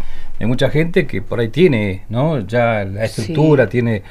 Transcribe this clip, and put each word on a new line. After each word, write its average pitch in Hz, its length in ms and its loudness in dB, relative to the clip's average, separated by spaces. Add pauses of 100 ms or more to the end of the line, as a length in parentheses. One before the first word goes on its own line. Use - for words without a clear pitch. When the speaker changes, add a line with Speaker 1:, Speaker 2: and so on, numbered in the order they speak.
(400)
Speaker 1:
de 107 80 0
mucha 127 240 2
gente 165 340 0
que 95 160 -4
por 101 180 -6
ahí 113 100 0
tiene, 107 600 0
¿no? 139 300 -2
ya 113 460 0
la 98 200 -4
estructura, 139 600 2
Speaker 2:
Sí. - 40 -2
Speaker 1:
tiene, 117 420 0